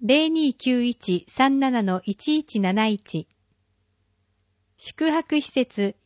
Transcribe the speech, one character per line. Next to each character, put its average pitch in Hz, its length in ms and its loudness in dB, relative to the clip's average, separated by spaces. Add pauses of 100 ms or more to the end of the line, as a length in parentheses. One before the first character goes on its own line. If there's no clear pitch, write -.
零 294 260 4
二 311 260 0
九 254 280 0
一 233 460 -2
三 269 320 2
七 254 220 0
の 185 220 -2
一 302 320 -2
一 302 220 -4
七 196 300 0
一。 196 400 -6 (1500)
宿 - 340 -4
泊 311 300 -2
施 - 120 -8
設、 208 420 -2 (120)